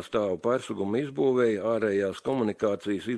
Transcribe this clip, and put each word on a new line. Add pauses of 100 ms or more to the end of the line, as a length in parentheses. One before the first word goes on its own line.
stāva
pārseguma
izbūvēja,
ārējās
komunikācijas